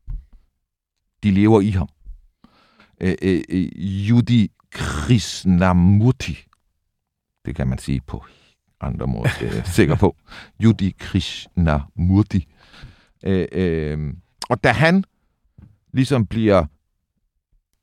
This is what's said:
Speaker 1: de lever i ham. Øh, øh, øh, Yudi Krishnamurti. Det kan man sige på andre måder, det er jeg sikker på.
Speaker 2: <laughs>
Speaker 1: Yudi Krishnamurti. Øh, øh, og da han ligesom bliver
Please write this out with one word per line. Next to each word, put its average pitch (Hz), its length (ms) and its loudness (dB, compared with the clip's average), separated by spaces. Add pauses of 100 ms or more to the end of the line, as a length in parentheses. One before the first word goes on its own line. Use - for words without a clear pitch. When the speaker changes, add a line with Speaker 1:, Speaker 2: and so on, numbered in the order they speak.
(1200)
Speaker 1:
de 104 80 2
lever 104 300 4
i 104 80 0
ham. 92 200 -4 (1120)
Øh, 90 200 -2
øh, 92 280 0
øh, 90 160 -2 (440)
Yudi 120 420 4 (200)
Krishnamurti. 90 1700 2 (1080)
Det - 100 -10
kan 65 120 -4
man 64 100 -2
sige 67 240 -6
på - 240 -14 (560)
andre 64 260 -6
måder, 58 220 -4 (100)
det 58 120 -6
er - 40 -6
jeg 58 120 -6
sikker 85 280 2
på. - 200 0 (220)
Speaker 2:
<laughs> - 260 -12
Speaker 1:
Yudi 110 260 2 (100)
Krishnamurti. 87 1500 -2 (760)
Øh, 95 280 -2
øh, 78 640 -4 (360)
og - 140 -4
da 135 80 4
han 165 320 4 (880)
ligesom 127 320 0
bliver 101 400 2 (1160)